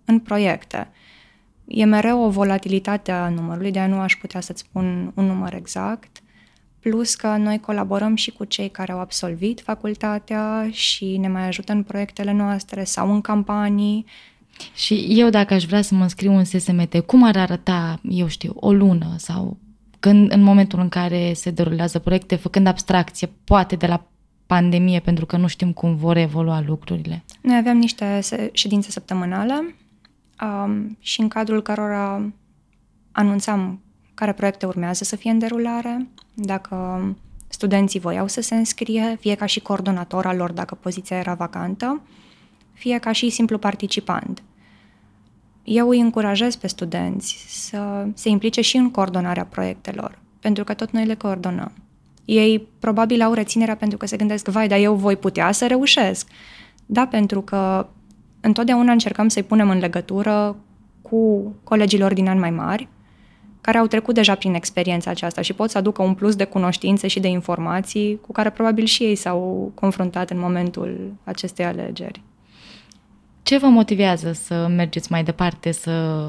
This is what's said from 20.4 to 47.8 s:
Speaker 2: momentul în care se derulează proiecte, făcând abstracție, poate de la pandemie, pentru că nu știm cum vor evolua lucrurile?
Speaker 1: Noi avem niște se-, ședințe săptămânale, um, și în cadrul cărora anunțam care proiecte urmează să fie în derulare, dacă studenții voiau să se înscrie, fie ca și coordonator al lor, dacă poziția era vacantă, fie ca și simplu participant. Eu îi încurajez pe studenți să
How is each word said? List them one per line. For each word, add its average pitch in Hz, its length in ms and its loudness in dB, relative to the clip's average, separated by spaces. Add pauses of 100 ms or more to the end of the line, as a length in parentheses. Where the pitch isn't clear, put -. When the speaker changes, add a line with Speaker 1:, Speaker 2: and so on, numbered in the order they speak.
Speaker 2:
momentul 196 380 6
în 180 100 2
care 175 440 0
se 175 180 -6
derulează 165 480 0
proiecte, 185 360 0
făcând 190 320 2
abstracție, 180 600 0 (140)
poate 190 320 2
de 175 120 0
la 170 180 0 (400)
pandemie, 175 540 4
pentru 170 260 0
că 180 120 -2
nu 180 100 2
știm 175 260 -2
cum 170 220 0
vor 165 220 2
evolua 160 480 0
lucrurile? 160 580 -6 (180)
Speaker 1:
Noi 247 160 2
avem 240 200 2
niște 214 440 0
se-, 214 320 -4
ședințe 202 380 0
săptămânale, 202 840 -4 (640)
um, 208 580 -6
și - 220 -6
în 220 60 2
cadrul 220 340 -2
cărora 208 720 -4 (800)
anunțam 202 720 -2 (320)
care 208 180 -4
proiecte 196 340 -4
urmează 180 380 -4
să 214 120 -6
fie 226 160 -4
în 226 80 2
derulare, 233 680 -4 (260)
dacă 190 840 -6 (320)
studenții 196 520 0
voiau 180 280 -4
să 233 140 -6
se 226 140 -4
înscrie, 226 640 -2
fie 202 160 -2
ca 208 100 -4
și 202 140 -2
coordonator 185 680 -4
al 185 120 -2
lor, 175 140 -4
dacă 180 240 -8
poziția 185 420 -8
era 180 160 -4
vacantă, 180 680 -6 (720)
fie 240 240 -2
ca 233 140 -4
și 233 180 0
simplu 226 280 0
participant. 202 840 -4 (1300)
Eu 233 200 2
îi 247 100 4
încurajez 226 560 0
pe - 120 -8
studenți 180 800 -6
să 202 640 -8